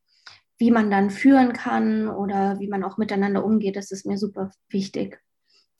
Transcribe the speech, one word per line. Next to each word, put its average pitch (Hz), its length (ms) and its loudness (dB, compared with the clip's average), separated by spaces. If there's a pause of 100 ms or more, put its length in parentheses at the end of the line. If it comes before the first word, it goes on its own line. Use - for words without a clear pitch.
(580)
wie 233 120 4
man 214 220 2
dann 196 180 2
führen 262 420 6
kann 220 540 -2
oder 196 540 -2
wie 202 80 -8
man 196 160 -4
auch 196 140 -6
miteinander 202 460 -2
umgeht, 202 300 0
das 196 160 -10
ist 196 160 -12
mir 202 100 -4
super 196 360 -6 (160)
wichtig. 196 520 -6 (600)